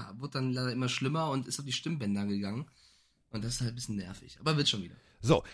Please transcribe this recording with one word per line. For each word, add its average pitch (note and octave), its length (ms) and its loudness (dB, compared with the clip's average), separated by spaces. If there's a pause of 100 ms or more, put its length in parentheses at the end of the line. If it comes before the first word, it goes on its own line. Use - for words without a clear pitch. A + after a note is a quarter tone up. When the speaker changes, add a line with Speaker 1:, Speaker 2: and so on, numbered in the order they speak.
(180)
Speaker 1:
wurde C#3 160 -8
dann C3 200 0
leider B2+ 180 0
immer B2 180 0
schlimmer D3+ 420 2
und C3+ 160 0
ist - 120 -4
auf C#3+ 60 -8
die C3 80 -4
Stimmbänder G#2 520 0
gegangen. G2+ 440 -2 (600)
Und A2 120 -4
das A#2 120 -2
ist A#2+ 60 -4
halt A#2 100 2
ein A#2+ 40 -10
bisschen A#2 200 -4
nervig. - 440 -8
Aber D#3 160 2
wird C#3+ 140 6
schon G2 140 0
wieder. F2 120 -12 (260)
Speaker 2:
So, A2+ 220 6 (100)